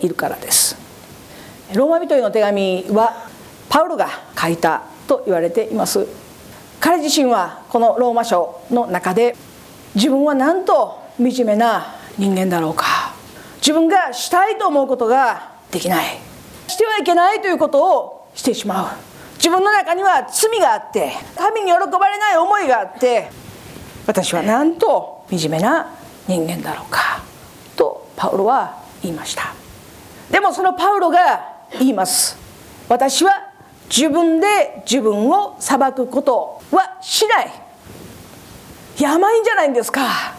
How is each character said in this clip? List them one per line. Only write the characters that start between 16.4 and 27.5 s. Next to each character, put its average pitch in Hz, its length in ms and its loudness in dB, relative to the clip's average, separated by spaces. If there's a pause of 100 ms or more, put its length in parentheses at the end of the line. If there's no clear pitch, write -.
し 381 80 -8
て 453 100 2
は 427 140 -2
い 277 40 -4
け 349 120 2
な 359 180 4
い 427 80 -2
と 403 60 -4
い 359 60 0
う 285 40 -2
こ 294 120 0
と 302 300 4
を - 360 -12
し - 80 -14
て 233 100 2
し - 140 -8
ま 185 160 -2
う、 110 40 -6 (500)
自 339 120 2
分 370 140 2
の 415 80 4
中 370 240 2
に 381 80 -4
は 359 260 2
罪 440 300 0
が 262 140 4
あ - 20 0
っ - 160 -10
て、 165 220 -2 (220)
神 427 260 -2
に 370 100 0
喜 339 60 6
ば 381 300 2
れ 403 120 -2
な 415 140 2
い 330 40 4
思 403 220 2
い 339 80 -2
が 233 140 2
あ - 20 -4
っ - 160 -12
て、 233 300 0 (760)
私 185 300 0
は 165 80 -2
な 226 200 2
ん 330 120 2
と - 560 0
惨 160 180 -2
め 160 100 -2
な 269 360 0 (320)
人 180 200 0
間 175 140 -6
だ 156 140 -8
ろ - 120 -14
う - 40 -12
か - 320 -2 (520)